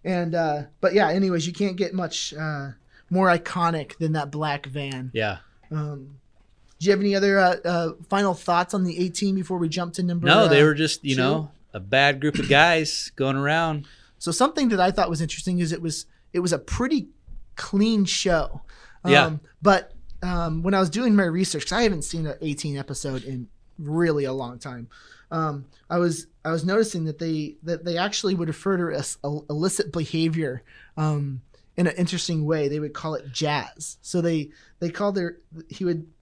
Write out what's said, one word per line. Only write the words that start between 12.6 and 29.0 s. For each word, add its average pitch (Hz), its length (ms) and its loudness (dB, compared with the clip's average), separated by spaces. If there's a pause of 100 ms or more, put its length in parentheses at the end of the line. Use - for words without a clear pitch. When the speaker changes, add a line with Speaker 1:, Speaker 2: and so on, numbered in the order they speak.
Speaker 2:
going 135 200 0
around. 151 500 0 (320)
Speaker 1:
So 170 140 -4
something 277 360 2
that 196 120 2
I 185 100 6
thought 196 200 0
was 160 100 -2
interesting 175 380 -2
is 170 140 0
it 170 100 -6
was, 160 240 -6 (260)
it 180 80 0
was 175 120 0
a 156 60 0
pretty 262 500 -2 (480)
clean 208 480 2
show. 165 580 0 (440)
Speaker 2:
Yeah. 143 200 8
Speaker 1:
Um, 151 140 -4 (220)
but, 190 300 4 (300)
um, 170 400 -2
when 196 120 2
I 190 60 4
was 175 100 2
doing 220 240 2
my 202 100 6
research, 170 400 0
'cause - 80 -6
I 226 100 2
haven't 190 200 0
seen 165 240 -6
an 143 140 -6
A-Team 147 380 -4
episode 131 460 -6
in 127 240 -8 (300)
really 151 460 0
a 131 80 -4
long 127 260 -8
time, 120 300 -12 (420)
um, 151 360 -4 (220)
I 170 100 -2
was, 170 280 0 (180)
I 160 60 -2
was 165 140 -2
noticing 196 400 0
that 151 140 -6
they, 160 440 -4
that 165 220 -6
they 175 120 -4
actually 196 380 -2
would 170 140 -2
refer 190 280 -2
to 165 200 -2
as - 280 -6